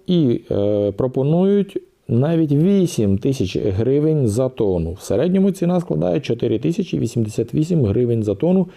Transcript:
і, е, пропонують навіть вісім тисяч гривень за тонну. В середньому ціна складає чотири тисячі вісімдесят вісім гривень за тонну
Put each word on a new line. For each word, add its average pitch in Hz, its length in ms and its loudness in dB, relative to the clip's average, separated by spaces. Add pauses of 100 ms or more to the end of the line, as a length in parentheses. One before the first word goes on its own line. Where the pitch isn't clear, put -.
і, 156 340 2 (100)
е, 104 420 0
пропонують 170 880 0 (320)
навіть 147 420 2
вісім 151 680 2
тисяч 131 380 -2
гривень 135 720 0
за 127 200 0
тонну. 90 440 -2
В 95 80 -12
середньому 180 500 0
ціна 175 300 -2
складає 165 400 -2
чотири 117 380 -2
тисячі 165 400 -4
вісімдесят 113 560 -4
вісім 156 300 0
гривень 117 380 0
за 104 120 0
тонну 180 420 0